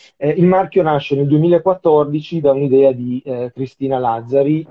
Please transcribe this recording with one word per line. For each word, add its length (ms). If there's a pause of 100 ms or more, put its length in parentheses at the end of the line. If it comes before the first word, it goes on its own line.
(180)
eh, 120
il 160
marchio 380
nasce 320
nel 120
duemilaquattordici 1120
da 120
un'idea 400
di, 340
eh, 280
Cristina 440
Lazzari, 720